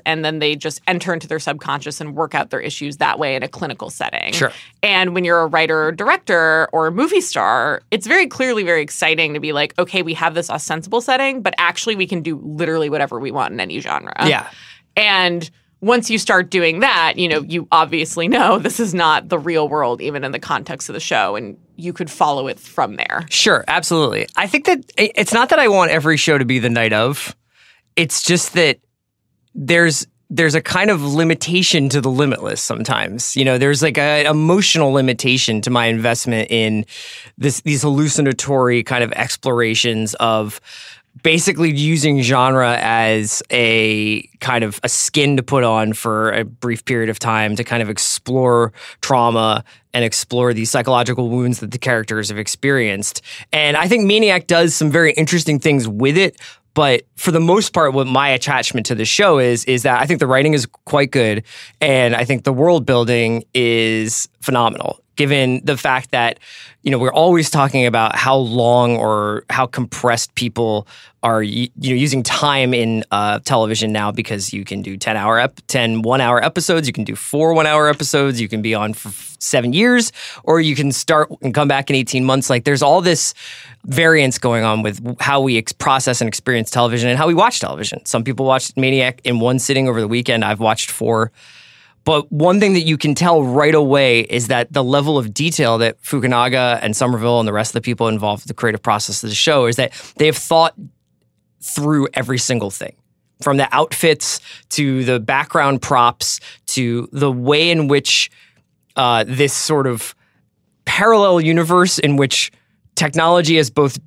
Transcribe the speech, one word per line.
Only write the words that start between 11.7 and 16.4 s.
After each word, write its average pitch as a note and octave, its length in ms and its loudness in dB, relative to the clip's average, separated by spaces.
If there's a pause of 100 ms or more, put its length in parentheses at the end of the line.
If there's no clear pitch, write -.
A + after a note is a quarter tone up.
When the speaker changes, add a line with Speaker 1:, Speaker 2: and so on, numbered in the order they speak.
Speaker 1:
we F#3 100 -2
can E3+ 160 -4
do D#3+ 220 -8
literally D#3+ 440 -4
whatever C#3 300 -4
we B2 140 -8
want C3 200 -4
in A2+ 60 -8
any F#2 220 -8
genre. - 340 -8 (100)
Speaker 2:
Yeah. C#3+ 240 0 (480)
Speaker 1:
And F#3 540 0 (300)
once A#3 280 0
you A3 100 0
start F#3 320 0